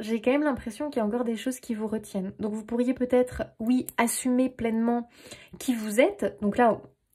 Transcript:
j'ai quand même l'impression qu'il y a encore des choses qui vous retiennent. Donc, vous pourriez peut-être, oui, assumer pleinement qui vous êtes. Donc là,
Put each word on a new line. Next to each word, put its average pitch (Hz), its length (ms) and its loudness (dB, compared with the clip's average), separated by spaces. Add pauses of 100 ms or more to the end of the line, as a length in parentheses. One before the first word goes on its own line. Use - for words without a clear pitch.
j'ai 226 180 -2
quand 247 120 2
même 294 120 2
l'impression 285 460 -4
qu'il 285 100 -4
y - 20 0
a 214 40 0
encore 233 180 -2
des 226 140 -2
choses 254 240 -6
qui - 120 -8
vous 214 140 -4
retiennent. 208 520 -6
Donc, 208 140 -4
vous 214 120 -8
pourriez 240 280 0
peut-être, 247 500 2 (140)
oui, 247 300 0 (100)
assumer 254 520 2
pleinement 233 580 0 (520)
qui - 140 0
vous 214 280 2
êtes. 349 400 2
Donc 202 160 0
là, 233 240 4 (340)